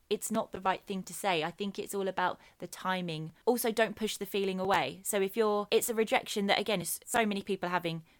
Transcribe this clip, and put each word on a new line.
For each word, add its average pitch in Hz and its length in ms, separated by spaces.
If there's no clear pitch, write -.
it's - 220
not 220 220
the 190 80
right 185 260
thing 190 160
to 180 100
say. 175 300
I 165 80
think 196 260
it's - 160
all 196 140
about 185 320
the 180 80
timing. 170 640
Also, 233 260
don't 220 240
push 214 200
the 202 100
feeling 196 340
away. 180 420
So 208 180
if 196 160
you're, 208 360
it's 226 160
a 233 60
rejection 220 520
that, - 140
again, 208 200
is - 240
so 226 220
many 196 160
people 185 280
having 165 340